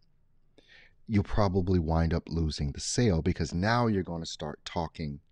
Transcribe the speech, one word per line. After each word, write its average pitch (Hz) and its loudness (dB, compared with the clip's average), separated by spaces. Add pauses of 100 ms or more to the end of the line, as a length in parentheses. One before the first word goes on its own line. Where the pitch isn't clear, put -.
(1080)
you'll 101 2
probably 92 2
wind 82 2
up 80 -4
losing 78 -2
the - -12
sale 98 2
because 85 -2
now 113 2
you're 101 2
gonna 82 -8
start - -10
talking 78 -6 (100)